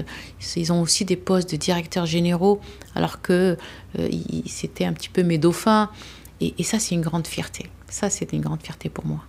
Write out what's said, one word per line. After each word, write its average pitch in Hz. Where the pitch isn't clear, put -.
Ils 170
ont 175
aussi 165
des 190
postes 180
de 156
directeurs 170
généraux, 175
alors 165
que, 180
euh, 82
ils, -
c'était -
un 175
petit -
peu 185
mes 170
dauphins. 202
Et, 165
et 170
ça, 220
c'est -
une 170
grande 160
fierté. -
Ça, -
c'est -
une 151
grande 156
fierté -
pour -
moi. 78